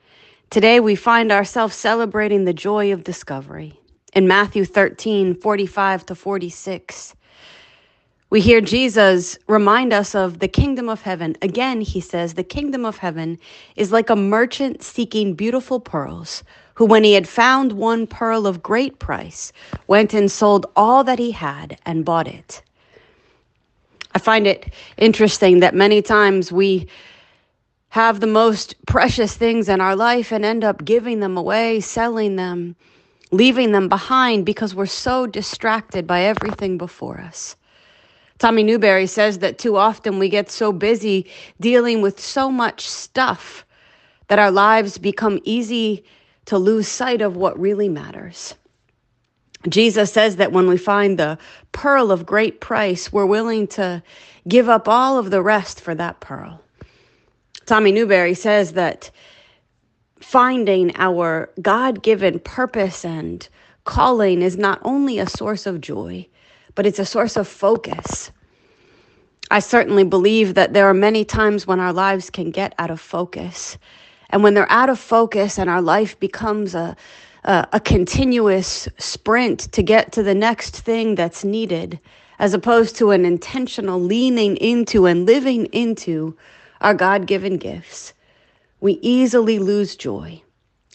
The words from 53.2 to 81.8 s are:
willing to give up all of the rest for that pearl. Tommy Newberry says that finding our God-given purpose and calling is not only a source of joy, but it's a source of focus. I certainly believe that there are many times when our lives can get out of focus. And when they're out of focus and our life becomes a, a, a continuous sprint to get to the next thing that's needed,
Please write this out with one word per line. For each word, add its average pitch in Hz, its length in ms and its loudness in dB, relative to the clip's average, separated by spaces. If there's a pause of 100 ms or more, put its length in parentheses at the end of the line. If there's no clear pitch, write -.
willing 220 420 -2
to 180 340 -6 (460)
give 226 200 4
up 220 200 2
all 262 300 2
of 196 120 -4
the 190 120 2
rest 202 380 -2
for 170 140 -8
that 170 240 -8
pearl. - 420 -16 (1080)
Tommy 214 260 4
Newberry 196 420 2
says 202 380 0
that 170 360 -4 (1080)
finding 226 800 2
our 170 520 -2 (120)
God-given 202 800 0
purpose 226 640 -6
and 165 440 -10 (360)
calling 196 580 2
is 180 140 -2
not 196 260 -2
only 269 380 -2
a 185 80 -4
source - 360 -8
of 180 160 -8
joy, 104 460 -12 (480)
but 202 120 0
it's 202 120 -2
a 196 60 -4
source 220 320 -2
of 202 100 -2
focus. - 840 -4 (1200)
I 208 80 2
certainly 202 460 2
believe 190 500 2
that 185 180 2
there 202 140 4
are 196 80 6
many 214 280 2
times 208 440 -2
when 185 140 0
our 180 120 -2
lives 190 380 -2
can 170 200 -8
get 196 280 -6
out 170 120 -6
of 165 80 -10
focus. 175 760 -10 (540)
And 202 120 2
when 208 120 6
they're 202 180 2
out 247 160 4
of 254 100 0
focus 220 600 0
and 190 100 -2
our 180 140 0
life 190 360 0
becomes 208 560 -6
a, 165 220 -8 (480)
a, 185 300 2
a 214 40 2
continuous 208 1160 0
sprint - 760 -2
to 220 100 0
get 214 300 2
to 220 100 -2
the 196 120 0
next 220 440 -2
thing 226 360 -2
that's 175 300 -4
needed, 185 560 -6 (380)